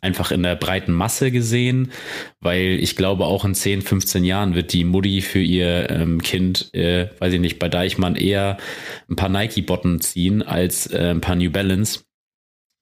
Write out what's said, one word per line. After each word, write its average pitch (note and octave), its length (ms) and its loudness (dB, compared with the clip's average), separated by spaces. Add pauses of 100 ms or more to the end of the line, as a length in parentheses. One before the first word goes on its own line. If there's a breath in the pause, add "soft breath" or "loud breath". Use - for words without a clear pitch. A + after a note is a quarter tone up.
einfach F#2 300 -2
in F2+ 100 2
der F2 120 2
breiten F2+ 380 -2
Masse A2+ 380 0
gesehen, B2 640 0 (500 loud breath)
weil F#2 360 2
ich - 160 -2
glaube, F#2+ 300 2
auch G2 220 2
in G2+ 80 0
zehn, G2 260 0
fünfzehn F#2+ 420 0
Jahren F#2 320 2
wird E2+ 200 0
die F2 100 2
Mutti F#2+ 380 2
für - 180 0
ihr, F2 480 2
ähm, E2 320 0
Kind, F#2 540 -2
äh, F2 340 0 (120)
weiß F2+ 120 2
ich F2+ 80 2
nicht, F2 180 -2
bei F2 120 -2
Deichmann F2+ 440 0
eher G2 440 0 (500 loud breath)
ein - 80 -4
paar F#2+ 140 0
Nike-Botten F#2 720 0
ziehen F#2+ 400 0
als, F2+ 460 -2
äh, F2 200 0
ein E2+ 140 0
paar F2+ 140 0
New F2+ 140 2
Balance. G2 500 0 (800)